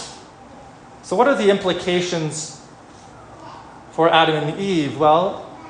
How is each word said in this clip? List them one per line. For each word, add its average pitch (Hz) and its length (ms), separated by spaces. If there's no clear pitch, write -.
So - 120
what 247 140
are 269 60
the 202 160
implications 175 1160
for 165 180
Adam 160 280
and 147 220
Eve? 156 400
Well, 160 480